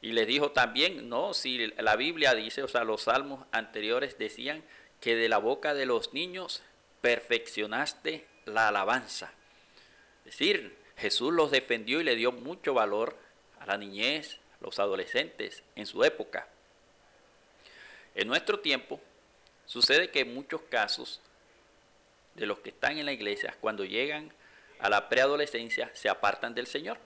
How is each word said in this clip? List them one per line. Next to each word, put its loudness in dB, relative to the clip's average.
Y -8
les 4
dijo 2
también, 2
"No, -2
si -2
la 4
Biblia 4
dice, -4
o -2
sea, 2
los 0
salmos 0
anteriores -2
decían -6
que 2
de 4
la 6
boca 0
de 0
los 0
niños -8
perfeccionaste -2
la 2
alabanza". -2
Es -18
decir, 0
Jesús 0
los 4
defendió 0
y 0
le 2
dio 2
mucho -4
valor 2
a -14
la 0
niñez, -4
a -20
los -10
adolescentes -2
en -10
su 0
época. -2
En 0
nuestro 0
tiempo, -2
sucede 4
que 0
en -2
muchos -8
casos -2
de -8
los -4
que -16
están -4
en -6
la -4
iglesia, -4
cuando -4
llegan -4
a 2
la 2
preadolescencia, 2
se -2
apartan 0
del -4
Señor. -8